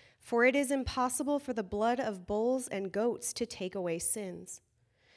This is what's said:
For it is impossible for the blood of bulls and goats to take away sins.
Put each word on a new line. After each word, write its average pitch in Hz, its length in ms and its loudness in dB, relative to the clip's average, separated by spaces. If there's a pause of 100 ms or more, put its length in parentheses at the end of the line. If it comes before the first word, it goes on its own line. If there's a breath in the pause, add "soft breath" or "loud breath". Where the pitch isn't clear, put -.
(200 soft breath)
For 233 240 2
it 262 140 6
is 277 140 2
impossible 262 680 0
for 262 140 -4
the 214 100 -2
blood 220 380 0
of 202 260 -4
bulls 240 400 2
and 196 240 -4
goats 226 400 0
to - 140 -4
take 185 300 -6
away 175 240 0
sins. 185 600 -4 (580 soft breath)